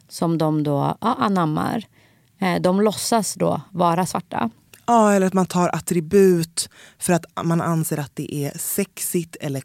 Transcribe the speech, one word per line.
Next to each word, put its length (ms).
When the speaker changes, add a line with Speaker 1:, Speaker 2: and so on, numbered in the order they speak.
Speaker 1:
som 300
de 260
då, 380
ja, 180
anammar. 640
Eh, 220
de 200
låtsas 520
då 280
vara 340
svarta. 440
Speaker 2:
Ja, 240
eller 140
att 60
man 120
tar 300
attribut 920
för 140
att 120
man 180
anser 360
att 160
det 220
är 220
sexigt 840
eller 260